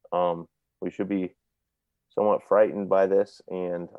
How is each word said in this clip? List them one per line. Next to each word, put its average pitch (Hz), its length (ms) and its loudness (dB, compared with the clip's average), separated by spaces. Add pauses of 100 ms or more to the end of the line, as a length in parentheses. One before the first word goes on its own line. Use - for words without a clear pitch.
(120)
um, 85 360 -2 (340)
we 90 100 -6
should 98 180 -6
be 95 260 -4 (760)
somewhat - 380 0
frightened 101 420 2
by 98 180 4
this 98 420 0
and, 87 380 -6 (120)